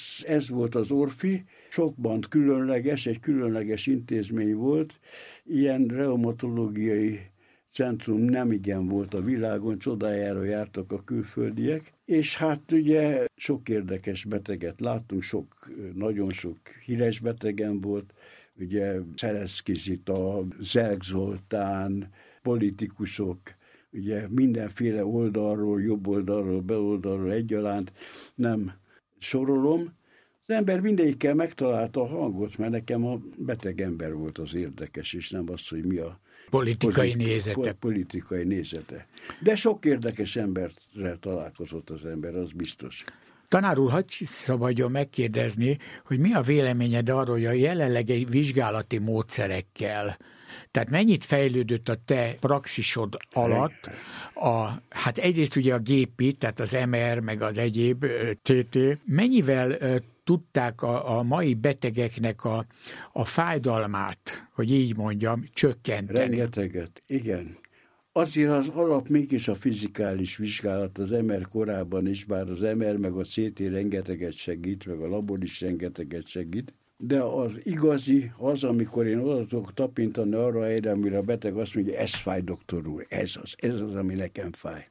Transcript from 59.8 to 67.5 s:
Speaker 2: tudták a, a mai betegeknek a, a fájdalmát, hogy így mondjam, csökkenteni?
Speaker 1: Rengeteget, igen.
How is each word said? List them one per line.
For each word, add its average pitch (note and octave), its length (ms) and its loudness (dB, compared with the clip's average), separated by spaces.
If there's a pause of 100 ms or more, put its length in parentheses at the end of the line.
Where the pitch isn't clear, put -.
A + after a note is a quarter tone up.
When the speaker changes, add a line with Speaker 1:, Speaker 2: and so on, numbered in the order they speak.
Speaker 2:
tudták C3 580 0
a, A#2+ 360 0
a A#2+ 60 2
mai C#3+ 300 2
betegeknek A#2 920 -2
a, A2+ 220 0 (460)
a A#2 140 -2
fájdalmát, A2+ 1300 -2
hogy A#2 180 0
így B2+ 240 4
mondjam, G#2+ 480 0 (100)
csökkenteni? A2 640 2
Speaker 1:
Rengeteget, A2 880 0
igen. F#2+ 500 -2 (540)